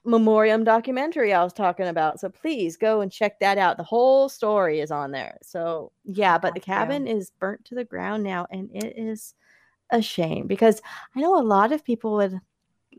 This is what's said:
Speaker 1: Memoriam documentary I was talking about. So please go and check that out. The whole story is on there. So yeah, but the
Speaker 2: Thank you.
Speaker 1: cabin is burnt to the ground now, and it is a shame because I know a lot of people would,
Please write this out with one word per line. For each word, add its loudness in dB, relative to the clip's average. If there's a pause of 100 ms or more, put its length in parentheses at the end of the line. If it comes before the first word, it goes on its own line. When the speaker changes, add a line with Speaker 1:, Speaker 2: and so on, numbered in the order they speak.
Speaker 1:
Memoriam 4
documentary 0
I 4
was -2
talking -2
about. -2
So -6
please -6
go 2
and -4
check -4
that 2
out. 2
The -10
whole 4
story 0
is -6
on -6
there. -10
So -8 (140)
yeah, 2
but -2
the -10
Speaker 2:
Thank -16
you. -4
Speaker 1:
cabin -2
is -4 (100)
burnt -6
to -18
the -8
ground -6
now, -4
and -12
it -8
is -10 (560)
a 2
shame -4
because 2 (360)
I -2
know 2
a 4
lot 4
of -2
people -4
would, 0 (580)